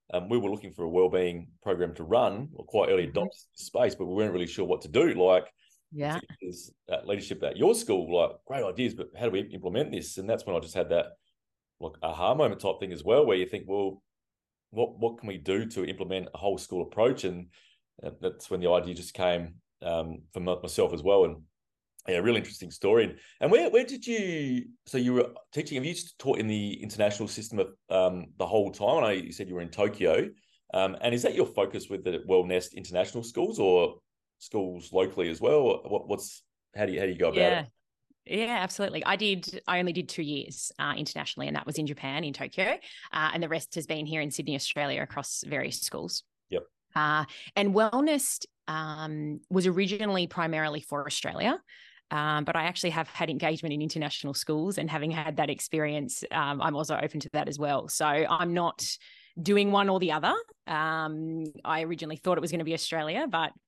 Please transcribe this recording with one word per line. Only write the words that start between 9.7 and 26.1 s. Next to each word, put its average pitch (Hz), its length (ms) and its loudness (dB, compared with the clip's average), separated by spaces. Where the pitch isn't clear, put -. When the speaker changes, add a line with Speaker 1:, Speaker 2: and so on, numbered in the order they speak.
Speaker 1:
this?" 85 260 -8
And 95 100 -8
that's 110 160 0
when 92 120 -2
I 82 40 2
just 82 140 -14
had 87 160 0
that, 82 160 4
like, 80 240 -10
aha 85 320 2
moment 120 260 2
type 98 200 -2
thing 95 120 -6
as 76 120 -12
well, 110 200 6
where 101 120 4
you 90 100 0
think, 92 220 -8
"Well, 98 340 -4
what, 113 280 -2
what 117 200 0
can 110 100 -12
we 95 100 -8
do 98 280 0
to 98 180 -4
implement 92 500 -4
a - 40 -12
whole 98 200 0
school 90 240 -4
approach?" 117 400 2
And, 90 260 -6
uh, 80 80 -8
that's - 300 -6
when 92 100 -2
the 87 100 4
idea 87 240 4
just 87 200 -14
came, 87 420 0
um, 82 400 -4
for 92 80 -6
my-, 90 200 0
myself 87 320 0
as 80 100 -6
well. 95 220 8
And 73 180 -4
yeah, 92 100 2
real 110 180 2
interesting - 340 -6
story. 110 320 4
And, 92 160 -2
and 151 100 4
where, 302 180 6
where 453 160 6
did 262 220 -10
you, 165 600 -2
so - 100 -6
you 123 180 2
were 123 200 2
teaching, 151 220 -6
have 127 100 -2
you 165 100 -2